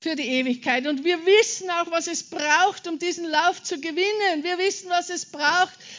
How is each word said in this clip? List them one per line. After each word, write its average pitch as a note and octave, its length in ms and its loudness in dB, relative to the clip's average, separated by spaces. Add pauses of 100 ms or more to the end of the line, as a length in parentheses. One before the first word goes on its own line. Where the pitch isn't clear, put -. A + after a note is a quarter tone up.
für D#4+ 160 -2
die A3 120 -4
Ewigkeit. B3+ 580 0
Und C#4+ 160 -2
wir F4 220 2
wissen F#4+ 460 4
auch, E4+ 200 -2
was E4 160 -2
es E4+ 180 -6
braucht, E4 640 2
um E4 120 -6
diesen E4+ 280 -4
Lauf D#4+ 360 2
zu D#4+ 180 -8
gewinnen. F4+ 640 0
Wir F4+ 140 -2
wissen, F#4+ 320 -2
was F4 200 0
es F4 160 -8
braucht, D#4 480 0 (240)